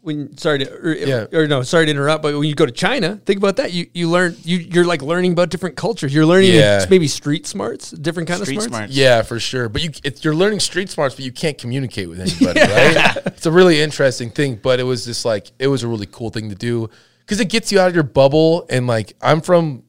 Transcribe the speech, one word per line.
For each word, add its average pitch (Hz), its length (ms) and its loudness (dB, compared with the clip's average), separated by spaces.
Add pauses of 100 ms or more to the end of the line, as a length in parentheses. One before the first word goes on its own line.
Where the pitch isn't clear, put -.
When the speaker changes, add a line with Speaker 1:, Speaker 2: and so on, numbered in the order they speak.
Speaker 1:
when, 147 340 -10
sorry 151 220 -2
to, 131 120 -4
or, - 220 -6
Speaker 2:
Yeah. 117 400 -2
Speaker 1:
or 160 160 2
no, 139 140 0
sorry 165 240 2
to 151 40 0
interrupt, 151 320 0
but 147 120 -2
when 147 120 -2
you 151 80 -2
go 151 120 2
to 120 60 -4
China, 208 520 -2
think 202 140 -2
about 196 180 0
that. 269 160 -4
You, 175 220 -6
you 170 160 -2
learn, 175 320 0
you, 170 160 -2
you're, 175 260 2
like, 175 160 -2
learning 175 320 0
about 175 160 0
different 175 280 -8
cultures. 170 360 -4
You're 156 140 4
learning 185 260 6
Speaker 2:
Yeah. 104 380 6
Speaker 1:
maybe 175 180 4
street - 380 -4
smarts, - 440 -10
different 165 380 -8
kind 180 140 -4
of 202 40 -6
Speaker 3:
Street 131 100 -4
Speaker 1:
smarts. 220 200 -6
Speaker 3:
smarts. 107 160 -8
Speaker 2:
Yeah, 131 300 6
for 117 180 -6
sure. 123 300 -4
But 147 120 -6
you, 165 100 -6 (120)
it's, 139 180 -8
you're 156 120 0
learning 196 260 0
street 185 300 -4
smarts, 139 240 -4
but 139 100 -14
you 123 80 -10
can't 156 240 -4
communicate 117 540 -6
with 87 100 -12
anybody, - 400 0
Speaker 1:
<laughs> 294 100 4
Yeah. 151 440 4
Speaker 2:
right? - 140 -8
It's - 180 -6
a 165 40 2
really 175 300 6
interesting 139 480 -2
thing, 135 340 -2
but 127 160 2
it 127 40 -2
was 127 240 -4
just, 117 180 -8
like, 110 340 -2
it 131 100 0
was 135 160 0
a 117 40 -4
really 107 240 -6
cool 117 160 -10
thing 107 220 -8
to 101 40 -10
do 117 360 -4 (360)
'cause 208 140 -4
it 208 80 0
gets 220 240 -2
you 196 80 4
out 185 80 4
of 175 60 -2
your 170 100 2
bubble. 156 640 2
And, 127 180 -2
like, 113 360 -2
I'm 151 180 2
from 160 480 0